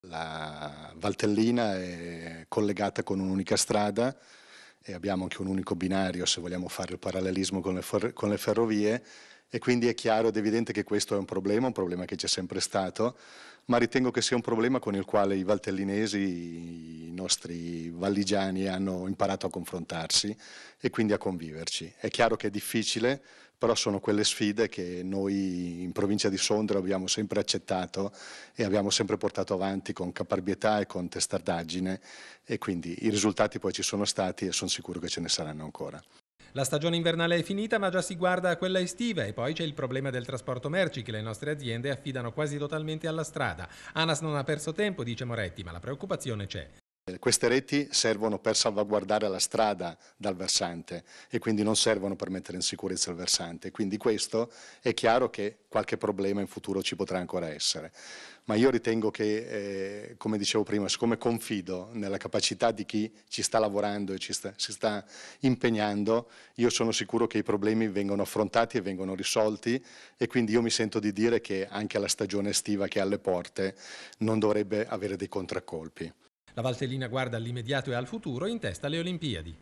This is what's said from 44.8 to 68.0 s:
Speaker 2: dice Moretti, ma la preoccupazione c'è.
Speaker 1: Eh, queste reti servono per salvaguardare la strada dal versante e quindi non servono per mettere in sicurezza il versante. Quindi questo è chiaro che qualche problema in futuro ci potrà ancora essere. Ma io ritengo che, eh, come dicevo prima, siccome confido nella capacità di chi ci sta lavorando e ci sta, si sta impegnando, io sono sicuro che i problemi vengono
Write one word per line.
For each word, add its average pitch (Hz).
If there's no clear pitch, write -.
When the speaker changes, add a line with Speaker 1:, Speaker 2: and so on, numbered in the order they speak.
Speaker 2:
dice 117
Moretti, 110
ma 87
la 87
preoccupazione 131
c'è. 78
Speaker 1:
Eh, 90
queste 120
reti 139
servono 107
per 110
salvaguardare 104
la 92
strada 95
dal 101
versante 87
e 117
quindi 107
non 107
servono 101
per -
mettere 92
in 90
sicurezza 92
il 87
versante. 85
Quindi 101
questo 113
è 117
chiaro 117
che 104
qualche -
problema 101
in 98
futuro 98
ci 92
potrà 92
ancora 87
essere. 78
Ma 113
io 123
ritengo 113
che, 104
eh, 117
come 110
dicevo 104
prima, 104
siccome 117
confido 98
nella 101
capacità -
di 104
chi 107
ci -
sta -
lavorando 104
e 95
ci -
sta, 98
si -
sta 104
impegnando, 113
io 120
sono 113
sicuro 113
che 107
i 101
problemi 110
vengono 101